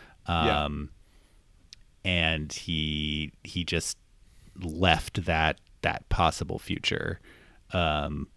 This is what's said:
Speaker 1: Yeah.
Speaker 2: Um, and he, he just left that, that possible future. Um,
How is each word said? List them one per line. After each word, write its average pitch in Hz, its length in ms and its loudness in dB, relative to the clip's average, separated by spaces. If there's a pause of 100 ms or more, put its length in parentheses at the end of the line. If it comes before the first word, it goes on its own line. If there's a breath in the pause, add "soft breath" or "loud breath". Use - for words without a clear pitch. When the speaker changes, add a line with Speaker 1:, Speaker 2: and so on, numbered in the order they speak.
(280 soft breath)
Speaker 1:
Yeah. 78 380 2
Speaker 2:
Um, 73 240 -6 (1120)
and 80 480 2
he, 76 800 -2 (120)
he 90 200 -4
just - 340 -2 (640)
left 85 680 2
that, 80 340 2 (220)
that 82 280 -2
possible - 500 2
future. - 600 -4 (500 soft breath)
Um, 76 640 0